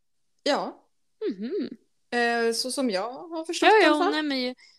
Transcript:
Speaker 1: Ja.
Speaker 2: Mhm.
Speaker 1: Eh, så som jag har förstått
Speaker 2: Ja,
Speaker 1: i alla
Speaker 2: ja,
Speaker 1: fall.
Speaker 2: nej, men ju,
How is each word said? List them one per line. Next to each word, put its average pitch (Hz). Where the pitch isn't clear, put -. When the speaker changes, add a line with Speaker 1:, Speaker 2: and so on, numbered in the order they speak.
Speaker 1:
Ja. 240
Speaker 2:
Mhm. 233
Speaker 1:
Eh, 233
så 247
som 254
jag 196
har 320
förstått 339
Speaker 2:
Ja, 427
Speaker 1:
i 349
alla 302
Speaker 2:
ja, 302
Speaker 1:
fall. 381
Speaker 2:
nej, 311
men 277
ju, 247